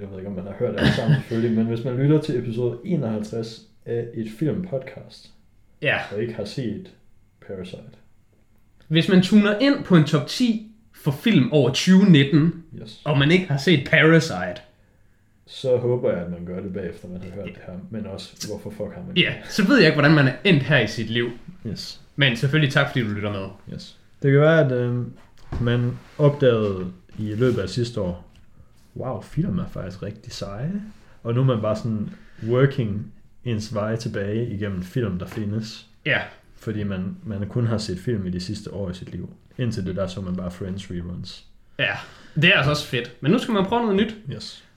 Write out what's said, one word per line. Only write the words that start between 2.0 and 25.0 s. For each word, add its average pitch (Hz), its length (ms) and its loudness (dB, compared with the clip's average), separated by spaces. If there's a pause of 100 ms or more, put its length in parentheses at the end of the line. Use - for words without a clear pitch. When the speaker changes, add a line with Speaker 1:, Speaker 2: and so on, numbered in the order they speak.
Speaker 1:
til 135 180 -4
episode 117 460 -4
enoghalvtreds 113 760 -4 (240)
af 117 280 -4
et 110 140 -6 (120)
filmpodcast, - 920 -6 (520)
Speaker 2:
Ja. 120 160 0 (180)
Speaker 1:
og 107 60 -4
ikke 117 120 -6
har - 120 -8
set 98 440 -8 (580)
Parasite. 92 340 -12 (1040)
Speaker 2:
Hvis 160 220 2
man 185 120 8
tuner 208 380 6
ind 277 240 4
på 180 120 4
en 156 80 10
top 139 240 0
ti 226 400 0 (260)
for - 180 -4
film 165 400 4
over 135 220 4
tyve 185 360 6
nitten, 151 540 6 (180)
Speaker 1:
Yes. - 220 -18
Speaker 2:
og 147 160 0
man 139 120 6
ikke 185 160 4
har 139 100 0
set 147 340 2
Parasite, 147 680 4 (840)
Speaker 1:
så 123 300 0
håber 120 340 0
jeg, 90 140 0
at 87 60 -8
man 85 140 -10
gør 90 140 -8
det 98 140 -8
bagefter, 92 340 -10
man 90 140 -12
har 90 80 -14
hørt 95 160 -10
Speaker 2:
Ja. - 60 -10
Speaker 1:
det - 160 -18
her. 92 60 -12 (160)
Men 107 160 -8
også, 98 420 -12
hvorfor 104 220 -10
fuck - 260 -10
har 90 120 -14
man - 100 -6
Speaker 2:
Ja, 156 160 2 (160)
så - 180 0
ved 277 100 6
jeg 190 80 8
ikke, 151 100 6
hvordan 151 200 6
man 139 120 6
er 123 60 2 (100)
endt 156 200 4
her 151 160 4
i 107 80 0
sit 107 220 -6
liv. 120 200 0 (380)
Speaker 1:
Yes. - 340 -10 (140)
Speaker 2:
Men 131 200 2
selvfølgelig 143 380 2
tak, 139 140 2
fordi 131 160 -2
du 107 60 -2
lytter 101 220 -4
med. 95 440 -10
Speaker 1:
Yes. - 220 -16 (260)
Det 139 80 4
kan 139 100 6
være, 156 240 6
at, 131 60 0
øhm, 123 420 -2 (480)